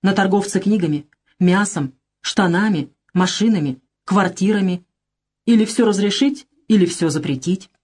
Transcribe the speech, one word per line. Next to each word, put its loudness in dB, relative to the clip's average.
На 2
торговце 0
книгами, -2
мясом, 0
штанами, -2
машинами, 0
квартирами? 0
Или 4
все 0
разрешить, 0
или 4
все -2
запретить? -4